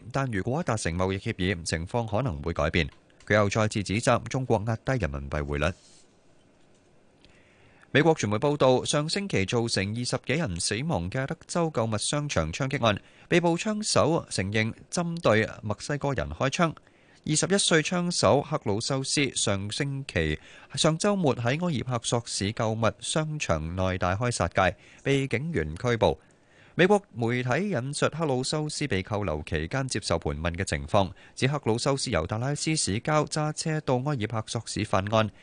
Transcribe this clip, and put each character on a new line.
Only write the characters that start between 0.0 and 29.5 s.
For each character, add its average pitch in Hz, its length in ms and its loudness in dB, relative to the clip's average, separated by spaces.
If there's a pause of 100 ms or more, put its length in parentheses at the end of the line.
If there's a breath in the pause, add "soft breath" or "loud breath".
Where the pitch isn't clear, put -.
但 135 200 -2
如 98 120 -2
果 135 200 -2
達 127 160 0
成 82 180 -2
貿 92 160 2
易 95 60 -2
協 92 160 -6
議， 90 300 -2
情 80 220 -4
況 117 200 -2
可 104 160 0
能 85 200 -4
會 82 120 -4
改 78 160 0
變。 80 180 2 (380)
佢 104 80 4
又 104 160 6
再 107 180 2
次 104 140 -2
指 95 180 -2
責 117 240 4
中 131 220 -4
國 107 200 2
壓 113 100 -2
低 - 220 -4
人 87 120 0
民 69 180 -6
幣 73 140 -2
匯 71 160 -2
率。 80 160 2 (2250 soft breath)
美 139 80 8
國 160 140 8
傳 - 100 0
媒 104 120 2
報 147 180 2
道， 131 280 6
上 151 240 0
星 196 200 -4
期 98 180 2
造 117 220 0
成 101 280 0
二 120 80 -4
十 123 220 -2
幾 120 60 -2
人 127 260 -2
死 - 240 -2
亡 110 260 -2
嘅 131 200 -4
德 165 80 -6 (100)
州 170 240 -2
購 120 140 0
物 113 120 -2
商 147 320 -2
場 80 240 -2
槍 135 160 -4
擊 131 160 -2
案， 104 160 4 (280 loud breath)
被 175 120 4
捕 170 160 2
槍 214 280 -4
手 139 460 4
承 101 200 -2
認 110 240 0 (160)
針 170 300 -4
對 110 280 6 (140)
墨 107 160 -4
西 - 180 -6
哥 143 160 -2
人 76 180 -2
開 127 200 -2
槍。 170 240 0 (500 loud breath)
二 151 120 0
十 156 100 0
一 185 100 2
歲 170 280 4
槍 175 260 -2
手 127 320 4
克 151 220 -4
魯 104 160 0
修 135 240 -2
斯 139 320 0
上 101 340 -2
星 139 420 -6
期-， 78 240 0 (380 loud breath)
上 160 240 2
週 208 160 2
末 175 220 2
喺 127 280 0
埃 175 120 0
爾 104 80 -4
帕 123 180 -2
索 120 240 0
市 - 240 -2
購 110 220 -2
物 110 100 -2 (160)
商 156 400 -4
場 82 380 -2
內 92 200 0
大 92 200 0
開 123 120 -2
殺 98 200 0
戒， 92 280 2 (280 loud breath)
被 139 240 0
警 143 240 -4
員 78 240 -2
拘 120 200 -2
捕。 92 220 2 (580 soft breath)
美 175 120 4
國 202 120 4 (120)
媒 120 280 -2
體 131 300 -2
引 139 240 -4
述 131 140 2
克 156 180 -2
魯 127 160 0
修 151 260 -2
斯 - 200 -4
被 95 120 0
扣 104 220 -4
留 78 260 -2
期 80 200 -2